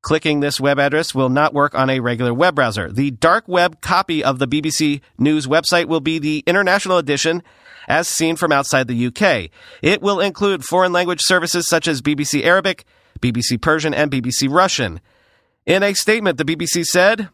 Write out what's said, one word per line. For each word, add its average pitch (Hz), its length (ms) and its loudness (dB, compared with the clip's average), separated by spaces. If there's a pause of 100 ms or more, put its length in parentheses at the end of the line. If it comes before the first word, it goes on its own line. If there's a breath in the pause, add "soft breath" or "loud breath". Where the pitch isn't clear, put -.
Clicking 156 360 0
this 143 200 -2
web 139 200 2
address 143 340 0
will 131 160 0
not 143 240 2
work 143 220 0
on 131 140 2
a 131 100 0
regular 120 340 -2
web 156 220 2
browser. 107 360 0
The 139 200 -2
dark 170 360 2
web 175 340 0
copy 175 420 0
of 131 160 0
the 135 80 0
B 147 140 -2
B 151 80 -4
C 147 320 -2 (160 soft breath)
News 147 300 2
website 165 400 2
will 160 120 0
be 156 200 -2
the 151 280 -4
international 185 500 2
edition, 160 460 -2 (440 loud breath)
as 160 200 0
seen 165 280 -2
from 160 160 0
outside 135 360 2
the 123 80 -4
U 120 160 -2
K. 123 380 0 (320 loud breath)
It 170 220 0
will 202 160 0
include 190 440 -2
foreign 180 300 0
language 175 280 0
services 175 460 0
such 165 200 0
as 143 140 -2
B 147 120 0
B 143 100 -2
C 143 200 -2
Arabic, 185 420 0 (340 soft breath)
B 120 120 0
B 117 100 -2
C 120 160 -2
Persian, 156 360 0
and 151 180 0
B 131 100 -2
B 117 80 -4
C 135 180 -2
Russian. 135 540 0 (640)
In 185 160 2
a 202 120 0
statement, 208 440 0
the 147 80 -2
B 160 100 -2
B 165 100 -6
C 170 180 -2
said 196 500 2